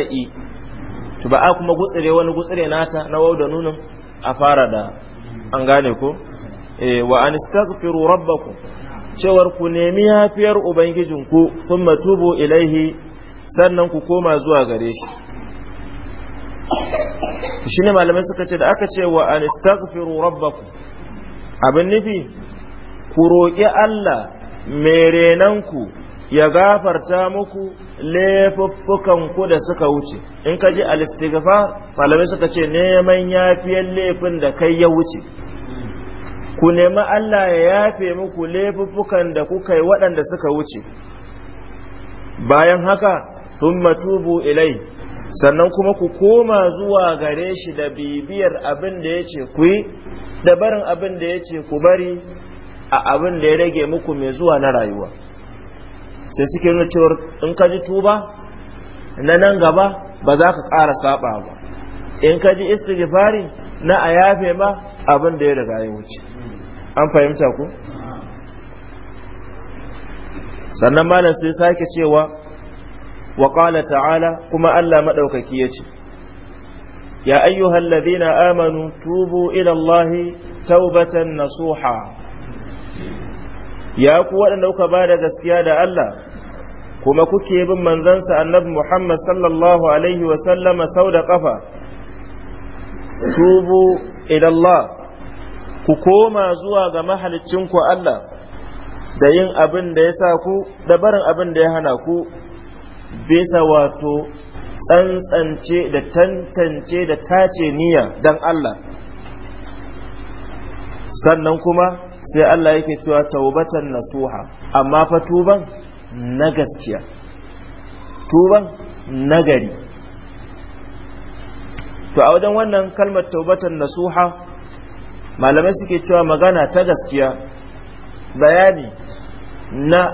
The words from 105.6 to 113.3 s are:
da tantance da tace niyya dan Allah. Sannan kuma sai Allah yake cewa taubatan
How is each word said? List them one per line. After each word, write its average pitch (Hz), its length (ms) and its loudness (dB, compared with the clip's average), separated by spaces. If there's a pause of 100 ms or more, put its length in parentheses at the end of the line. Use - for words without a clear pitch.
da 143 160 -2
tantance 175 1000 -2
da 160 140 -2
tace 180 520 0
niyya 147 520 0
dan 156 200 4
Allah. 156 360 -2 (2500)
Sannan 160 460 2
kuma 175 280 2 (340)
sai 156 220 2
Allah 156 320 4
yake 156 240 -2
cewa 147 240 2
taubatan 147 640 -2